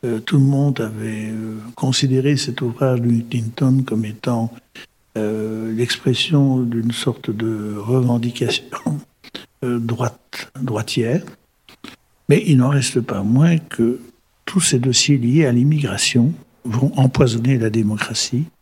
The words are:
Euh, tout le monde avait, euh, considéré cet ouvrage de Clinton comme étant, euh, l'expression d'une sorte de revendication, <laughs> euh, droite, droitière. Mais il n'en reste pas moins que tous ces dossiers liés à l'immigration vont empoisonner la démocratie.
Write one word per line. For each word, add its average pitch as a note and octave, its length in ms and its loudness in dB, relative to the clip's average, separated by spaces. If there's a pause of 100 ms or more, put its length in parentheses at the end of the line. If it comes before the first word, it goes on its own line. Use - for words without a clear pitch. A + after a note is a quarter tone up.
Euh, A#2 140 -2
tout A#2 200 0
le C#3 60 6
monde C#3 360 2
avait, A2 500 -6
euh, A2 280 -8 (160)
considéré C3 640 0
cet B2+ 260 -4
ouvrage B2 400 0
de A#2 260 2
Clinton B2+ 580 0
comme A2 180 -2
étant, A2+ 480 -4 (680)
euh, A2 560 -4
l'expression C3 880 0
d'une A#2 300 -2
sorte - 380 -4
de G#2+ 460 -4
revendication, A#2+ 880 0 (200)
<laughs> - 800 -10
euh, A#2+ 140 -2
droite, A#2 720 -6 (100)
droitière. A#2 640 -2 (1040)
Mais D#3+ 180 6
il D3 120 6
n'en B2+ 120 4
reste C3 300 0
pas G#2 220 -4
moins D3 360 4
que B2 420 0 (460)
tous F#3+ 140 0
ces D3 180 2
dossiers C3 400 2
liés B2 280 4
à B2 60 2
l'immigration C#3 800 2 (320)
vont B2 320 0
empoisonner C3 640 2
la A2 120 0
démocratie. A2 720 -2 (180)